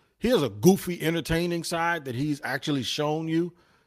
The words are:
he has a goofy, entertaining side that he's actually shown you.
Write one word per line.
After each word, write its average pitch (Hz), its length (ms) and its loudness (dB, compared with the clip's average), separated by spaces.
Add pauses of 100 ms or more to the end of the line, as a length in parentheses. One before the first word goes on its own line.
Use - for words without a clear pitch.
(180)
he 220 100 0
has 185 140 4
a 127 60 0
goofy, 170 540 4
entertaining 170 600 -2
side 165 440 -2
that 123 80 -6
he's 143 280 -2
actually 135 420 -2
shown 151 440 -2
you. 165 240 0 (340)